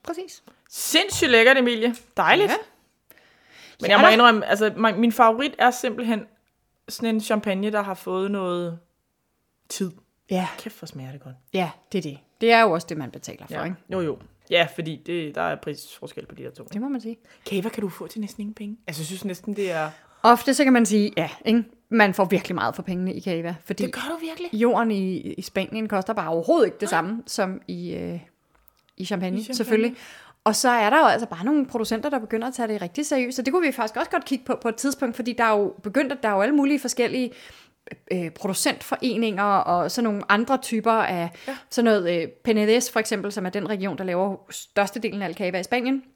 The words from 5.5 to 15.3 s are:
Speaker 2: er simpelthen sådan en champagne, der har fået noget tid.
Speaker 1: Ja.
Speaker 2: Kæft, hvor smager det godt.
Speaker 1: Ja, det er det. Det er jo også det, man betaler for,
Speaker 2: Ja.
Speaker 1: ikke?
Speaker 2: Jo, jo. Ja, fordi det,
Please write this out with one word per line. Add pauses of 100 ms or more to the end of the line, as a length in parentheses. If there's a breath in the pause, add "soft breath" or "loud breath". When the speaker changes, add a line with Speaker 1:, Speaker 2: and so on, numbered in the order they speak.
Speaker 2:
er
simpelthen (640)
sådan
en
champagne,
der
har
fået
noget (880)
tid. (400)
Speaker 1:
Ja. (100)
Speaker 2:
Kæft,
hvor
smager
det
godt. (180)
Speaker 1:
Ja, (220)
det
er
det. (220)
Det
er
jo
også
det,
man
betaler
for,
Speaker 2:
Ja.
Speaker 1:
ikke? (160)
Speaker 2:
Jo,
jo. (320)
Ja,
fordi
det,